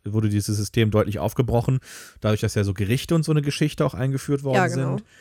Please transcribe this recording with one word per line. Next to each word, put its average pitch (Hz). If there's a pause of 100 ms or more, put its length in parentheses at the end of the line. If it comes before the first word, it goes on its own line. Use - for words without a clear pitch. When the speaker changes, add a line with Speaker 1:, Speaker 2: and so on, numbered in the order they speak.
Speaker 1:
wurde 107
dieses 104
System 107
deutlich 104
aufgebrochen, 120 (420)
dadurch, 107
dass 107
ja 104
so 98
Gerichte 110
und 160
so 160
eine 151
Geschichte 147
auch 139
eingeführt 135
worden 135
Speaker 2:
Ja, 185
genau. 135
Speaker 1:
sind 214 (140)